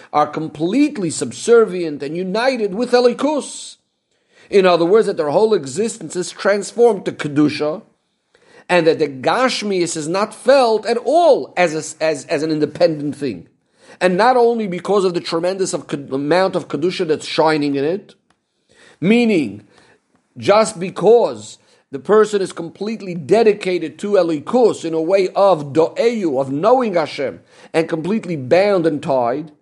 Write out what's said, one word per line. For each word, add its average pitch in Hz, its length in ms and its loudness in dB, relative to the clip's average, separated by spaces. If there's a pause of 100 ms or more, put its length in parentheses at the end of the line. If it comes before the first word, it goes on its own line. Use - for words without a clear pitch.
(120)
are 151 140 2
completely 175 840 -2
subservient 170 960 0
and 143 120 -8
united 208 600 -2
with 247 180 -4
Elikus. 247 880 -2 (720)
In 185 160 4
other 170 180 4
words, 196 220 4
that 196 100 -4
their 151 140 -2
whole 214 240 2
existence 165 600 -6
is 180 140 -6
transformed 208 760 0
to 160 60 -4
Kedusha, 151 680 -2 (880)
and 175 180 4
that 151 120 4
the 147 100 0
Gashmius 175 880 -2
is 151 100 -8
not 196 280 -2
felt 233 500 2
at 233 140 -2
all 269 580 2
as 170 160 2
a, 156 320 -6
as, 151 220 -2
as 151 160 -2
an 160 80 -2
independent 151 680 0
thing. 101 320 -8 (540)
And 180 160 2
not 254 180 4
only 233 300 2
because 190 400 0
of 180 80 0
the 170 60 -2
tremendous 180 520 -4
of, 156 180 -8 (220)
amount 170 440 0
of 143 120 -6
Kedusha 175 400 -4
that's 147 180 -2
shining 151 480 0
in 139 120 0
it, 190 280 -6 (840)
meaning 180 680 0 (680)
just 175 420 0
because 180 800 0 (340)
the 139 80 -10
person 208 440 2
is 175 100 -6
completely 196 640 -10
dedicated 180 840 0
to 208 140 -4
Elikus 175 720 2
in 165 80 -4
a 160 80 -2
way 180 280 0
of 165 440 2
do'eyu, 170 680 0
of 135 140 -4
knowing 214 440 2
Hashem, 135 440 -4 (320)
and 160 160 0
completely 175 480 -4
bound 170 500 2
and 151 160 -2
tied, 135 600 -2